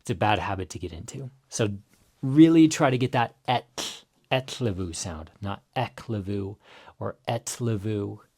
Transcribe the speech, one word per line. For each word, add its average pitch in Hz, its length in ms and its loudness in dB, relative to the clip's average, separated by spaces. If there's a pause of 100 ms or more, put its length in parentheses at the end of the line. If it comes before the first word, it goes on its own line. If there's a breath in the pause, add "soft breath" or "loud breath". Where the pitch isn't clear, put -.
It's - 100 -20
a 117 40 0
bad 104 240 2
habit 92 320 -6
to - 80 -14
get 92 140 -10
into. 127 380 -14 (180)
So 110 220 -2 (520)
really 160 460 8
try 156 220 2
to 131 80 0
get 123 140 0
that 120 220 0 (120)
et, - 580 -4 (260)
etlevu 104 640 -4
sound, 78 360 -10 (100)
not 98 220 -8 (140)
eklevu 101 800 -6 (420 loud breath)
or 107 180 -8 (120)
etlevu. 107 920 -6 (180)